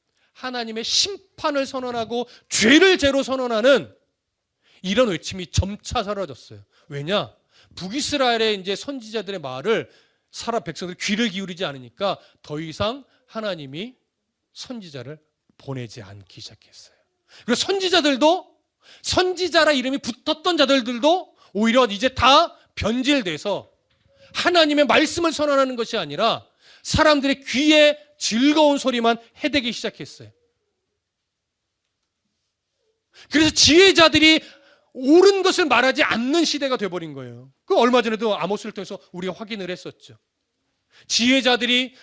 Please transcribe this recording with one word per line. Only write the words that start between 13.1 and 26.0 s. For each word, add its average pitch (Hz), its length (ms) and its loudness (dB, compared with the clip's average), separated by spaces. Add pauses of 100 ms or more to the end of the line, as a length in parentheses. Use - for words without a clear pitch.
하나님이 185 680 -10 (560)
선지자를 156 680 -16 (400)
보내지 123 440 -12
않기 98 400 -20
시작했어요. - 540 -20 (500)
그리고 240 100 -2
선지자들도, 339 1000 0 (440)
선지자라 339 680 0
이름이 262 280 -2
붙었던 311 580 -4
자들들도 269 800 0 (180)
오히려 226 320 2
이제 202 240 -2
다 269 440 4 (220)
변질돼서 202 960 -4 (640)
하나님의 302 500 2
말씀을 302 460 2
선언하는 269 460 0
것이 233 200 -6
아니라 160 480 -4 (380)